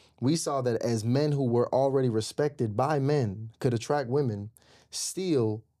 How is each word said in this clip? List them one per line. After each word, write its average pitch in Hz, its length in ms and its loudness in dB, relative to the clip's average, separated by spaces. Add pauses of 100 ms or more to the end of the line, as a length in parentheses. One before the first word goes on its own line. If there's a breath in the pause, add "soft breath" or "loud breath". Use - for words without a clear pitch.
(200 soft breath)
we 135 160 2
saw 143 260 -2
that 120 200 0
as 113 220 -2
men 139 280 2
who 139 140 0
were 120 280 2
already 135 360 2
respected 113 680 -2
by 147 220 2
men 113 500 0 (100)
could 123 140 2
attract 127 360 -2
women, 110 400 -2 (400 soft breath)
still 123 720 -2 (180)